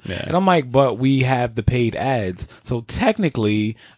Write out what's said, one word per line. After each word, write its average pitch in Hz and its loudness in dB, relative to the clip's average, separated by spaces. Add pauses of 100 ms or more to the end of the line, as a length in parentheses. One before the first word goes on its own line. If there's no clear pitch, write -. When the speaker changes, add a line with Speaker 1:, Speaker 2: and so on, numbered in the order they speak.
Speaker 1:
Yeah. - -8
Speaker 2:
And 165 -2
I'm 190 2
like, 160 2
"But 127 2
we 135 2
have 123 0
the 113 -4
paid 120 0
ads. 110 -4 (180)
So 120 -6
technically, 113 0 (220)